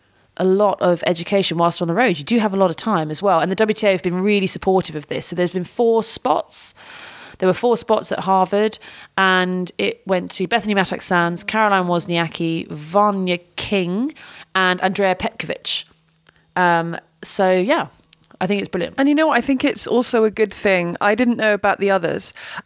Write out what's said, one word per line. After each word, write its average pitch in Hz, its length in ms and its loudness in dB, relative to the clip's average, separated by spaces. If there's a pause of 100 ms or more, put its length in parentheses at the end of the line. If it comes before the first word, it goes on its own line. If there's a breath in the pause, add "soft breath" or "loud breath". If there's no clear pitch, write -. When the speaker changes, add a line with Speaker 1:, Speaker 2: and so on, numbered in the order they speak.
(380 soft breath)
Speaker 1:
a 185 80 0
lot 190 380 4
of 175 240 2
education 175 500 0
whilst 170 240 2
on 175 60 0
the 165 80 -2
road. 208 240 2
You 147 40 -12
do 226 140 0
have 208 160 2
a 196 40 -2
lot 190 120 4
of 165 60 -4
time 165 340 -2
as 151 140 -4
well. 185 160 4
And 165 120 0
the 190 40 -2
W 214 180 2
T 214 140 0
A 196 40 6
have 180 120 -2
been 180 180 -2
really 202 240 2
supportive 185 500 0
of 147 120 -10
this. - 180 -6
So 175 100 -6
there's 175 160 0
been 180 120 -4
four 226 400 2
spots. - 720 -4 (640 loud breath)
There 185 100 2
were 180 40 2
four 233 220 0
spots - 360 -2
at - 80 -4
Harvard, 190 580 0 (400 loud breath)
and 185 600 2
it 196 260 -4
went 180 280 -2
to 185 140 -4
Bethany 208 280 0
Mattek-Sands, 175 680 0
Caroline 208 420 2
Wozniacki, 170 840 -2
Vanya 180 720 0 (160)
King, 202 580 -2 (400 loud breath)
and 185 280 2
Andrea 190 340 0
Petkovic. - 680 -6 (720 soft breath)
Um, 170 420 2 (260)
so, 185 280 0
yeah. 208 360 2 (520)
I 185 60 -2
think 196 160 -2
it's 180 80 -8
brilliant. 170 300 -6
Speaker 2:
And 277 100 4
you 294 60 4
know 320 140 4
what? 262 100 0
I - 20 0
think 269 220 0
it's - 240 0
also 233 360 2
a 220 60 4
good 208 240 0
thing. 175 480 0
I 208 140 2
didn't 233 220 2
know 214 180 2
about 202 240 0
the 196 100 0
others. 170 440 0 (320 loud breath)